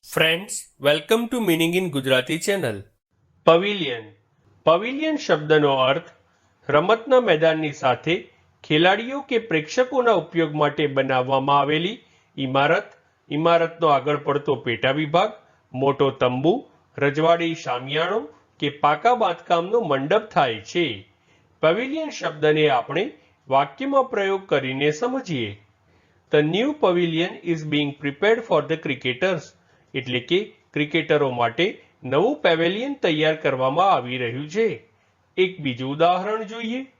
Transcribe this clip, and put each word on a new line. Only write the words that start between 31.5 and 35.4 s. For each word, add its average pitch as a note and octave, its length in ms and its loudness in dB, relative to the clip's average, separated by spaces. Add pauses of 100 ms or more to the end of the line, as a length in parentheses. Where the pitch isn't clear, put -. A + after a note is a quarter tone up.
નવું F3 380 0
પેવેલિયન F#3 520 0
તૈયાર D#3 400 0
કરવામાં C#3+ 560 0
આવી B2+ 280 0
રહ્યું B2 300 -6
છે. G3+ 320 -2 (560)
એક F#3 240 0